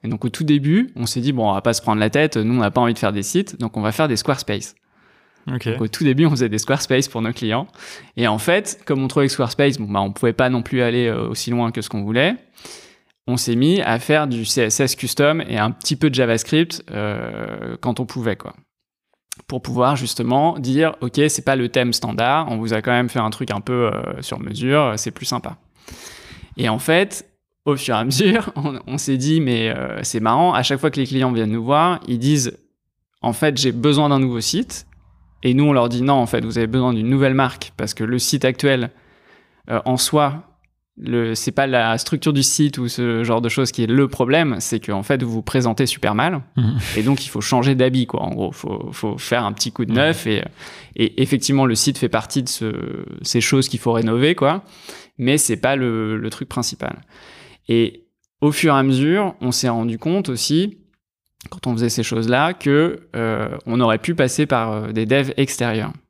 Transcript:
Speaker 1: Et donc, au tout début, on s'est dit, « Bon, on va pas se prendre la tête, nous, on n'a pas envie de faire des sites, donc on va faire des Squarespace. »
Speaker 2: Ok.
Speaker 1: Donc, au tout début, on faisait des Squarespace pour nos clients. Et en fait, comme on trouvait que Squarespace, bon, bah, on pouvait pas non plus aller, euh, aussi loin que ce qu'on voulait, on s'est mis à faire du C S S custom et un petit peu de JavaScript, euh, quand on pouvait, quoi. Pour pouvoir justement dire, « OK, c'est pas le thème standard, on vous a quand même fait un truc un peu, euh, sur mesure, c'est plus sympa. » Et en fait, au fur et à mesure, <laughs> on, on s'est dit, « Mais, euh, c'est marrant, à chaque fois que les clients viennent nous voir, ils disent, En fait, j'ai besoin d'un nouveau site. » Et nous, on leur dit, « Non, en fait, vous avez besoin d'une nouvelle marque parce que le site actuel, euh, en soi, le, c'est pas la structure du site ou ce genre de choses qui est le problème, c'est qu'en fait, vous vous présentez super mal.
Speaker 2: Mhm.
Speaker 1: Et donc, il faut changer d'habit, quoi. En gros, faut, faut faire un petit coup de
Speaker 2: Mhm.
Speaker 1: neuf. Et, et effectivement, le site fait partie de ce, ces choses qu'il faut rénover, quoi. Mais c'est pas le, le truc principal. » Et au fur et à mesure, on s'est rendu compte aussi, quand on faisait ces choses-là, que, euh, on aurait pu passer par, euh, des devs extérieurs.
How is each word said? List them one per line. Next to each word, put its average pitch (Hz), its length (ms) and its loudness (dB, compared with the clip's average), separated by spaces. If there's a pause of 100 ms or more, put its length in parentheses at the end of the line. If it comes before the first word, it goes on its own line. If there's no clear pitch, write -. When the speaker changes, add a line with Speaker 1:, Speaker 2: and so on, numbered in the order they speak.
Speaker 1:
Et 113 60 -6
donc, 113 140 -4
au 127 60 -2
tout - 140 -6
début, 151 520 2
on 120 120 -4
s'est - 140 -4
dit, « 135 120 0
Bon, 110 160 0
on 98 40 2
va 98 80 0
pas 117 120 2
se - 80 -4
prendre 107 180 0
la 107 120 2
tête, 151 260 2
nous, 110 160 2
on 127 60 2
n'a 104 120 2
pas 127 100 2
envie 120 120 4
de 107 60 -6
faire 101 120 0
des 101 120 -4
sites, - 360 -2
donc 113 180 -6
on 110 40 -4
va 107 100 0
faire 156 160 0
des 127 80 2
Squarespace. » - 600 -4 (760)
Speaker 2:
Ok. 127 160 -4
Speaker 1:
Donc, 120 140 -4
au 110 60 -2
tout - 160 -4
début, 143 240 4
on - 20 6
faisait 127 200 2
des 107 100 -2
Squarespace 135 480 0
pour 117 140 -6
nos 113 120 -4
clients. 120 340 -2 (480)
Et 117 120 0
en 107 100 2
fait, 180 480 0
comme 135 180 0
on 131 40 -2
trouvait 139 180 2
que 135 80 0
Squarespace, 139 460 0
bon, 104 120 -4
bah, 101 100 0
on 98 100 -2
pouvait 113 220 0
pas 127 160 2
non 127 120 0
plus 123 200 -2
aller, 120 260 2
euh, 113 200 -2
aussi 113 220 -6
loin 120 220 0
que 110 100 -6
ce - 80 -8
qu'on 104 140 -6
voulait, 127 320 2 (880)
on 123 120 -2
s'est 120 180 0
mis 160 260 4
à 113 180 0
faire 151 280 2
du 117 180 -4
C - 160 0
S 110 180 2
S 135 160 0
custom 156 460 2
et - 160 -4
un 107 140 2
petit - 260 -2
peu 156 120 2
de 127 60 -2
JavaScript, 131 760 0
euh, 58 920 -6
quand 120 180 -4
on 131 60 -2
pouvait, 113 320 -4
quoi. - 160 -16 (960)
Pour 127 140 -6
pouvoir 123 340 0
justement 127 640 0
dire, « 143 420 0
OK, 127 260 -2
c'est - 160 -2
pas 135 120 2
le 120 140 0
thème 123 220 2
standard, 120 600 0
on 113 60 -2
vous 113 160 -2
a 110 80 0
quand 123 100 0
même 123 180 2
fait 127 100 -2
un 110 120 0
truc 123 200 -8
un 104 100 -4
peu, 123 260 0
euh, - 340 -6
sur - 180 -8
mesure, 123 580 0
c'est 117 140 -6
plus - 140 -14
sympa. » - 320 -6 (1000)
Et 123 120 0
en 113 100 -2
fait, 175 500 0 (360)
au 147 100 2
fur 135 200 -2
et - 40 2
à 113 60 0
mesure, 190 480 2
<laughs> - 20 -10
on, 143 320 -4
on 131 100 -6
s'est 135 200 -2
dit, « 151 240 2
Mais, 117 280 0
euh, 127 340 -6
c'est - 180 -4
marrant, 143 320 4
à 123 100 2
chaque 135 160 0
fois 156 100 2
que 139 100 -4
les 131 60 0
clients 127 260 0
viennent 113 200 0
nous 113 120 -2
voir, 156 440 2
ils 120 120 -2
disent, 135 380 0 (640)
En 117 120 -2
fait, 143 240 0
j'ai 131 140 2
besoin 143 380 2
d'un 139 100 4
nouveau 123 220 0
site. » - 460 -4 (560)
Et 127 100 4
nous, 139 120 4
on 147 80 4
leur 120 160 4
dit, « 120 140 -2
Non, 139 120 4
en 127 100 4
fait, 117 180 0
vous 113 140 -4
avez 113 100 2
besoin 127 260 2
d'une 110 160 0
nouvelle 135 260 4
marque 131 420 -2
parce - 160 -4
que - 100 -6
le 120 160 0
site 131 260 0
actuel, 127 440 0 (800)
euh, 113 160 -2
en 127 120 0
soi, 151 460 0 (560)
le, 113 360 -2
c'est - 160 -4
pas 139 160 2
la 117 320 2
structure 151 340 0
du 139 80 2
site 139 380 2
ou 123 80 -2
ce 117 360 0
genre 117 160 2
de 117 100 0
choses 127 220 0
qui 120 120 -2
est 110 40 0
le 135 200 4
problème, 135 520 2
c'est - 240 -2
qu'en 98 200 -4
fait, 131 180 0
vous 120 80 -2
vous 113 140 -4
présentez 123 420 2
super 107 300 -2
mal. 147 260 0 (140)
Speaker 2:
Mhm. 123 220 2 (180)
Speaker 1:
Et 107 80 0
donc, 135 200 2
il - 60 -10
faut 110 120 -6
changer 131 340 2
d'habit, 127 320 2
quoi. - 160 -4
En - 80 -4
gros, - 200 -4
faut, - 400 -8
faut 107 280 -6
faire 120 260 0
un 101 80 0
petit - 180 -4
coup 117 140 -4
de - 60 -4
Speaker 2:
Mhm. 113 60 2
Speaker 1:
neuf. 160 280 2
Et, 107 160 0 (540)
et - 260 0
effectivement, 135 460 2
le 113 80 2
site 131 240 0
fait 120 100 0
partie 117 320 -2
de 127 80 -6
ce, - 240 -4 (480)
ces - 200 0
choses 135 280 2
qu'il - 100 -4
faut 120 140 0
rénover, 113 400 2
quoi. 165 300 0 (560)
Mais 131 180 2
c'est 117 200 0
pas 135 180 2
le, 113 420 0
le 113 140 -4
truc - 180 -10
principal. » - 520 -6 (680)
Et 117 380 0 (340)
au 147 100 2
fur 151 220 2
et 139 40 4
à 135 60 4
mesure, 147 580 2
on 123 100 -2
s'est 127 180 0
rendu 113 300 -2
compte 180 300 -2
aussi, 156 500 -2 (720)
quand - 160 -10
on 123 60 0
faisait 117 160 0
ces 113 140 -2
choses-là, 123 500 0
que, 151 640 2
euh, 113 340 -2 (180)
on 120 140 0
aurait 113 180 4
pu 170 160 -2
passer 147 320 0
par, 113 240 0
euh, 107 200 -4
des 110 140 0
devs 131 320 2
extérieurs. 120 560 -2 (160)